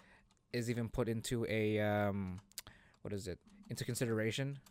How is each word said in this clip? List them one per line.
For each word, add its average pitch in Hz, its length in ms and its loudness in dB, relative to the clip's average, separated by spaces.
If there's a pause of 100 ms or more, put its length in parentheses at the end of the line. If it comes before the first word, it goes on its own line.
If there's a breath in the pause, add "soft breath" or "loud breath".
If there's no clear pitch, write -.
(520 soft breath)
is 120 180 0
even 117 180 0
put 113 200 0
into 117 400 0
a, 107 320 4
um, 101 600 2 (600 loud breath)
what 98 120 -8
is 98 140 -4
it, 87 120 -6 (320)
into - 140 -6
consideration. 117 760 0 (120)